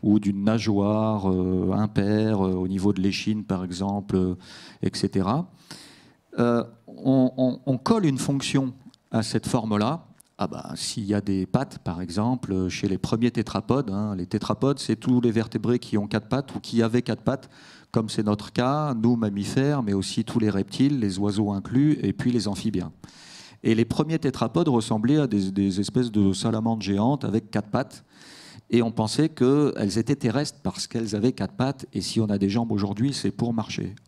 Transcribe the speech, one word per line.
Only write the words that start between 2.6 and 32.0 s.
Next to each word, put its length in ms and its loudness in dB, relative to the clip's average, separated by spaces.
niveau 240 0
de 80 0
l'échine 440 -2
par 200 -2
exemple, 520 -4
euh, 180 2
et 100 0
cetera. 560 -2
Euh, 240 2
on, 500 2
on, 300 0
on 100 2
colle 300 2
une 100 2
fonction 560 0
à 100 0
cette 240 -2
forme-là. 640 0
Ah 80 -2
bah, 280 -10
s'il 300 -6
y 80 0
a 80 0
des 240 -2
pattes, 320 -2
par 240 -6
exemple, 680 -2
chez 180 -4
les 100 0
premiers 340 0
tétrapodes, 600 -2
hein, 240 -4
les 100 -6
tétrapodes, 540 -2
c'est 160 -2
tous 260 2
les 100 2
vertébrés 460 0
qui 220 -2
ont 80 -4
quatre 200 -4
pattes 280 -4
ou 40 -6
qui 220 0
avaient 220 2
quatre 200 -4
pattes, 240 -2
comme 180 0
c'est 140 -2
notre 280 -2
cas, 440 0
nous 200 4
mammifères, 680 0
mais 100 0
aussi 300 -2
tous 160 -2
les 100 2
reptiles, 500 0
les 200 -2
oiseaux 320 0
inclus, 500 2
et 100 2
puis 200 -2
les 160 0
amphibiens. 440 -4
Et 100 4
les 120 4
premiers 340 -2
tétrapodes 480 0
ressemblaient 500 2
à 80 4
des, 260 0
des 280 0
espèces 320 0
de 200 4
salamandres 520 -2
géantes 420 0
avec 240 -2
quatre 200 -4
pattes. 360 -4
Et 140 4
on 80 -2
pensait 380 0
qu'elles 680 2
étaient 180 2
terrestres 460 -2
parce 240 -4
qu'elles 300 -4
avaient 160 2
quatre 240 -4
pattes. 360 -2
Et 100 -4